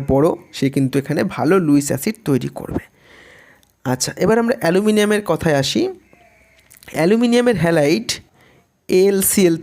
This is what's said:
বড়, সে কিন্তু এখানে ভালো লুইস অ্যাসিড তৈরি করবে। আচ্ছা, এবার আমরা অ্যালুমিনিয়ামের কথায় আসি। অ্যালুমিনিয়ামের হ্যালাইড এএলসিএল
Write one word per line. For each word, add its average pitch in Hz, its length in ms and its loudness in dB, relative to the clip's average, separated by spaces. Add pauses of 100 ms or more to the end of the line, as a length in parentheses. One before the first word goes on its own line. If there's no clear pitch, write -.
(100)
বড়, 139 180 4 (280)
সে 139 180 -2
কিন্তু 135 280 0
এখানে - 180 -4 (160)
ভালো 147 180 0 (120)
লুইস 143 260 2
অ্যাসিড 220 240 -4 (120)
তৈরি 135 300 -2
করবে। - 260 -8 (1000)
আচ্ছা, 127 260 -4 (120)
এবার 214 200 2
আমরা 233 200 -2
অ্যালুমিনিয়ামের 208 680 0
কথায় 156 320 0
আসি। 240 200 -2 (1120)
অ্যালুমিনিয়ামের 233 680 2
হ্যালাইড 170 440 0 (800)
এএলসিএল 190 760 2